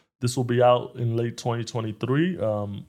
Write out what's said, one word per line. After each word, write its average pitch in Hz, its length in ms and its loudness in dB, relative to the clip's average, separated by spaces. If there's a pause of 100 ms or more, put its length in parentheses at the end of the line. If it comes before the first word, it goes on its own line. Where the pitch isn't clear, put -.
(200)
This 123 160 0
will 131 80 0
be 120 180 2
out 123 340 4
in 117 200 -2
late 117 220 -2
twenty 117 260 -4
twenty-three. 120 760 -2
Um, 104 500 -4